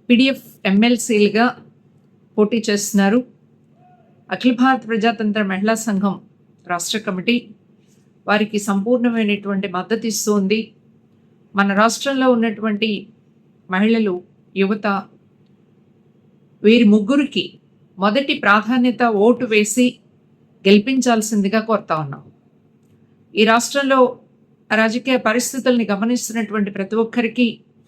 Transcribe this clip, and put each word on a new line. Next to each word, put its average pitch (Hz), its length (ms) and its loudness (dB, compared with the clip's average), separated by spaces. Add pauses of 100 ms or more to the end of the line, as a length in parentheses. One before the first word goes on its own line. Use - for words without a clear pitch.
(100)
పీడీఎఫ్ 262 560 0
ఎంఎల్సీలుగా 214 880 2 (840)
పోటీ 208 320 0
చేస్తున్నారు. 202 540 0 (1080)
అఖిల 220 220 0
భారత 247 340 0
ప్రజాతంత్ర 220 560 -2
మహిళా 196 320 -2
సంఘం 202 460 -2 (480)
రాష్ట్ర 175 300 -4
కమిటీ 196 480 -4 (840)
వారికి 208 300 0
సంపూర్ణమైనటువంటి 202 1120 -2
మద్దతు 185 380 -6
ఇస్తూ 208 280 -2
ఉంది. 208 380 -2 (840)
మన 196 180 2
రాష్ట్రంలో 254 560 0
ఉన్నటువంటి 220 760 -2 (640)
మహిళలు, 202 520 0 (340)
యువత 202 300 -2 (1800)
వీరి 233 220 6
ముగ్గురికి 214 760 2 (400)
మొదటి 262 360 0
ప్రాధాన్యత 226 680 0
ఓటు 233 420 2
వేసి 220 500 0 (760)
గెలిపించాల్సిందిగా 220 920 2
కోరుతా 208 360 -2
ఉన్నాం. 143 260 -8 (1120)
ఈ 214 80 4
రాష్ట్రంలో 254 760 2 (560)
రాజకీయ 233 420 0
పరిస్థితుల్ని 240 760 -2
గమనిస్తున్నటువంటి 214 800 -4
ప్రతి 196 260 -6
ఒక్కరికి 226 640 -2 (280)